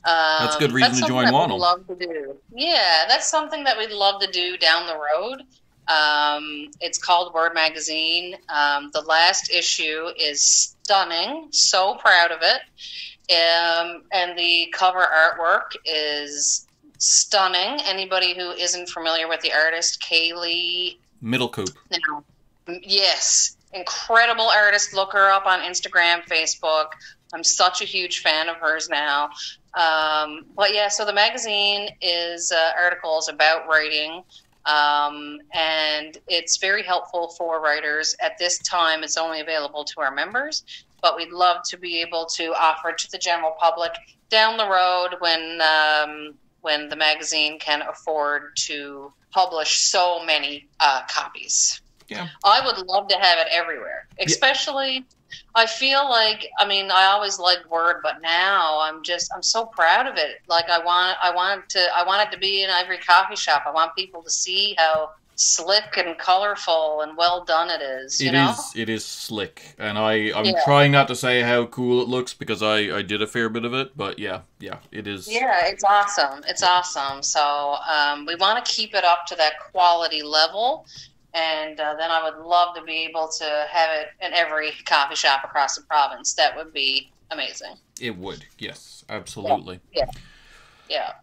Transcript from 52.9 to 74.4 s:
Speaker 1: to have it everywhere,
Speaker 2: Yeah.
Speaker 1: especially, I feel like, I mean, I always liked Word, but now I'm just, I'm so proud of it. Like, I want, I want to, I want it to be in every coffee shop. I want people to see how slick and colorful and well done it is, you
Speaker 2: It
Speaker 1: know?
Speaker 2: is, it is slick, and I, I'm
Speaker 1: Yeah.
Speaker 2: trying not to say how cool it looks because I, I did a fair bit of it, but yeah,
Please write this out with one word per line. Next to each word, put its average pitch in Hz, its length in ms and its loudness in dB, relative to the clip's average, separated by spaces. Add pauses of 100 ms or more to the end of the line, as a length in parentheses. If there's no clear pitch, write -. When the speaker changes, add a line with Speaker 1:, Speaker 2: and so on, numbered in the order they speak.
Speaker 1:
to 190 100 4
have 180 180 6
it 160 140 0
everywhere, 147 560 -4 (100)
Speaker 2:
Yeah. 190 80 -4
Speaker 1:
especially, 269 800 0 (480)
I 226 140 4
feel 269 420 0
like, 220 480 2
I 208 80 4
mean, 196 240 -2
I 190 160 4
always 196 320 2
liked 180 320 0
Word, 165 320 0
but 151 180 -4
now 165 600 0
I'm 156 220 -4
just, 175 300 -6
I'm 180 100 -10
so 226 220 -2
proud 190 420 2
of 214 100 -6
it. 151 300 -4
Like, 170 240 0
I 170 120 4
want, 180 400 2
I 175 100 2
want 185 360 -2
to, 180 260 0
I 175 80 2
want 202 240 2
it 208 40 -10
to 180 80 -10
be 196 240 -2
in 190 80 -2
every 180 260 0
coffee 185 380 4
shop. 147 320 0
I 143 40 -4
want 160 240 0
people 185 280 -10
to 165 80 -20
see 196 460 -2
how 156 340 2 (240)
slick 196 640 0
and 170 200 -2
colorful 175 840 0
and 156 140 -8
well 175 300 0
done 170 240 0
it 160 120 -4
is, 131 380 -6
you 135 100 0
Speaker 2:
It 123 40 0
Speaker 1:
know? 139 180 4
Speaker 2:
is, - 240 -8
it 110 140 -4
is 110 160 -4
slick, - 720 -10
and 104 220 -4
I, 110 360 2
I'm 110 100 0
Speaker 1:
Yeah. 175 200 2
Speaker 2:
trying 143 260 6
not 139 180 6
to 123 60 -4
say 123 280 0
how 120 240 2
cool 123 340 0
it 123 60 -2
looks 127 260 -4
because 107 300 -4
I, 107 140 2 (200)
I 104 60 -2
did 101 180 -2
a 107 60 0
fair 117 220 -2
bit 113 160 -6
of 120 100 -4
it, 135 200 -4
but 98 220 -6
yeah, 95 240 -8 (180)